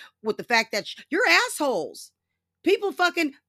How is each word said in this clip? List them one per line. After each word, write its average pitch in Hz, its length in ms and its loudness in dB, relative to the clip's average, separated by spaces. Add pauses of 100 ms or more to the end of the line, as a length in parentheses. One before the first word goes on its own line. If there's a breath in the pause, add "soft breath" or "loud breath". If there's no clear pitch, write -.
(240 loud breath)
with 214 140 -4
the 190 60 -10
fact 226 280 0
that 202 160 -4
sh-, - 220 -16
you're 320 180 0
assholes. 294 840 0 (520)
People 403 300 2
fucking 339 400 0 (160)